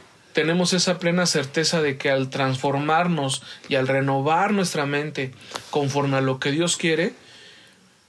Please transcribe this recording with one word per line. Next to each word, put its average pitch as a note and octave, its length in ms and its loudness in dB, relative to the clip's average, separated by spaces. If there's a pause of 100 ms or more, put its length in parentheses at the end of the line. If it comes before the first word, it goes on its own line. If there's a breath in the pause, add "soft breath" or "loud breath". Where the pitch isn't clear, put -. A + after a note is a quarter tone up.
(340)
tenemos F3 400 2
esa F3+ 240 2
plena F3 280 2
certeza D#3 540 0
de C#3+ 160 0
que C#3 140 0
al C3+ 180 2
transformarnos C#3 1160 0 (260 loud breath)
y C3+ 80 0
al C3 120 2
renovar C#3 640 2
nuestra E3+ 340 0
mente C#3+ 460 -4 (380 loud breath)
conforme C#3 480 0
a - 20 2
lo C3 180 0
que C#3+ 140 -2
Dios E3+ 240 0
quiere, E3+ 380 0 (960 loud breath)